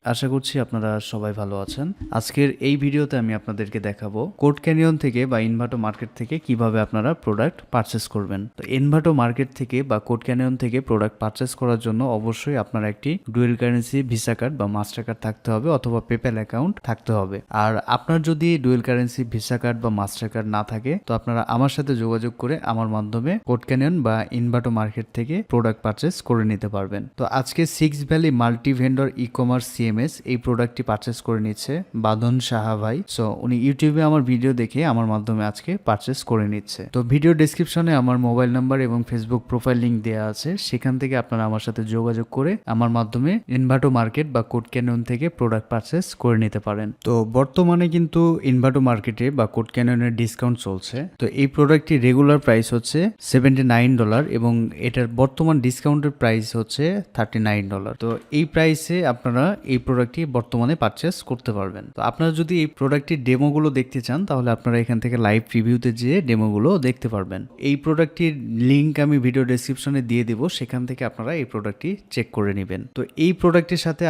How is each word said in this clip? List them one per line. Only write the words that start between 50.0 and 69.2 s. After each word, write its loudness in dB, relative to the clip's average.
ডিসকাউন্ট -2
চলছে। -6
তো 0
এই 4
প্রোডাক্টটির 4
রেগুলার 6
প্রাইস 4
হচ্ছে -2
সেভেন্টি 6
নাইন 6
ডলার 2
এবং 2
এটার -2
বর্তমান 2
ডিসকাউন্টের 0
প্রাইস 2
হচ্ছে -4
থার্টি -2
নাইন 0
ডলার। -6
তো -2
এই 2
প্রাইসে 2
আপনারা 0
এই 2
প্রোডাক্টটি 0
বর্তমানে 0
পারচেজ -2
করতে -4
পারবেন। -6
তো -8
আপনারা 0
যদি -2
এই 0
প্রোডাক্টটির 0
ডেমোগুলো 4
দেখতে -4
চান, -2
তাহলে 0
আপনারা 0
এখান 0
থেকে -2
লাইভ 4
রিভিউতে 2
যেয়ে 2
ডেমোগুলো 2
দেখতে -2
পারবেন। -4
এই 2
প্রোডাক্টটির 0
লিংক 4
আমি 4